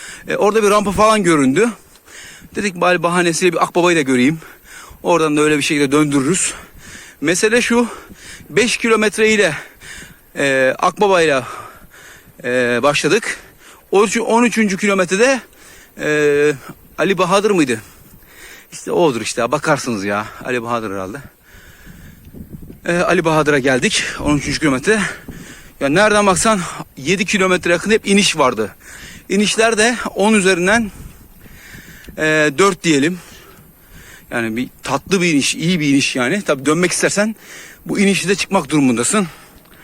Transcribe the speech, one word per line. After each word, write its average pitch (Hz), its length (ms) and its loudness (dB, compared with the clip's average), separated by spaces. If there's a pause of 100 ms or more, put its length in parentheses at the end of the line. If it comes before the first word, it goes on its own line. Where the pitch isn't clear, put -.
(280)
E, 151 80 -4
orada 208 260 2
bir 202 80 4
rampa 202 220 2
falan 214 300 4
göründü. 160 460 2 (880)
Dedik 202 260 -4
bari 175 220 2
bahanesiyle 175 500 0
bir 160 100 0
Akbaba'yı 175 340 2
da 156 60 2
göreyim. 131 360 2 (640)
Oradan 160 340 2
da 147 40 2
öyle 151 160 4
bir 139 60 -2
şekilde 143 300 0
döndürürüz. 147 640 0 (640)
Mesele 214 420 2
şu, 123 240 2 (640)
beş 208 260 0
kilometre 220 520 2
ile, 202 260 2 (840)
e, 135 420 2
Akbaba'yla, 165 680 2 (1000)
e, 123 380 0
başladık. 147 540 0 (540)
On 202 160 4
üç, 220 120 -2
on 220 240 2
üçüncü 220 340 0
kilometrede, 202 640 2 (600)
e, 147 520 2 (460)
Ali 170 200 0
Bahadır 190 320 2
mıydı? 135 300 0 (920)
İşte - 200 -10
odur 151 280 2
işte, 120 320 -4
bakarsınız 131 520 -2
ya. 101 220 -4 (180)
Ali 127 180 -6
Bahadır 117 280 -6
herhalde. 98 280 -10 (1700)
E, 175 100 0
Ali 175 280 0
Bahadır'a 151 340 2
geldik. 135 460 0 (200)
On 147 120 2
üçüncü 139 240 -4
kilometre. 156 400 0 (800)
Ya 139 80 -2
nereden 208 380 4
baksan 196 340 2 (360)
yedi 175 280 -2
kilometre 180 460 0
yakın 175 200 0
hep 214 180 0
iniş 196 300 2
vardı. 117 380 0 (520)
İnişler 208 500 0
de 226 180 2 (180)
on 202 180 2
üzerinden, 190 580 2 (1300)
e, 156 400 2
dört 190 260 2
diyelim. 165 340 0 (1120)
Yani 113 260 -4
bir 127 120 -6 (140)
tatlı 139 380 -2
bir 175 140 2
iniş, 131 200 0
iyi 170 260 0
bir 147 80 -2
iniş 139 280 0
yani. 139 260 -2
Tabii 135 240 -2
dönmek 165 260 2
istersen 208 440 0 (500)
bu 165 120 -4
inişi 190 300 2
de 202 60 2
çıkmak 180 340 -2
durumundasın. 139 580 2 (580)